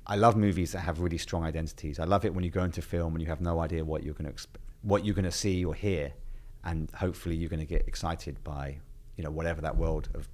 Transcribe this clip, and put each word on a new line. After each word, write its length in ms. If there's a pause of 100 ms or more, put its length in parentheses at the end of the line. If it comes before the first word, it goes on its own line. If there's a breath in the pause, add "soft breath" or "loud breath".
I 100
love 200
movies 360
that 80
have 200
really 180
strong 260
identities. 540
I 60
love 200
it 100
when 100
you 60
go 120
into 200
film 320
and 80
you 60
have 120
no 200
idea 240
what 180
you're 120
gonna 180
exp-, 140 (360)
what 220
you're 100
gonna 160
see 340
or 100
hear, 380 (520)
and 260
hopefully 460
you're 140
gonna 140
get 240
excited 560
by, 340 (380)
you 80
know, 60
whatever 320
that 140
world 380
of 200